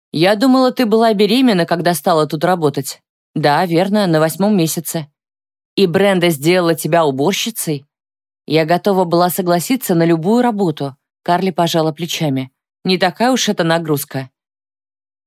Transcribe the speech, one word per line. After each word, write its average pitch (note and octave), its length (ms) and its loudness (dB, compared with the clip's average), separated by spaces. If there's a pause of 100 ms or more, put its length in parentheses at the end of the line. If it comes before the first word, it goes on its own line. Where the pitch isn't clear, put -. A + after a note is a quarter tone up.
(120)
«Я F3+ 240 2
думала, B3+ 360 2
ты B3+ 140 -2
была A3+ 280 2
беременна, G#3 520 2
когда F3 280 -2
стала D#3+ 340 0
тут D#3 160 -6
работать». D#3+ 580 -2 (320)
«Да, D3+ 320 0
верно, F#3+ 420 0
на D#3 140 2
восьмом D#3+ 340 0
месяце». E3 520 -4 (680)
«И G3 120 2
Бренда F#3 420 2
сделала E3 440 0
тебя E3 320 0
уборщицей?» D3 800 -4 (640)
«Я D#3 160 0
готова F3+ 400 0
была F3 260 0
согласиться F3 640 -2
на E3 120 2
любую E3+ 360 2
работу», F#3 540 -2 (260)
Карли F3+ 300 0
пожала D#3+ 400 0
плечами. D3 600 -4 (340)
«Не F#3 120 0
такая F#3+ 340 0
уж A#3+ 180 0
это F#3 160 0
нагрузка». D#3 640 -2 (960)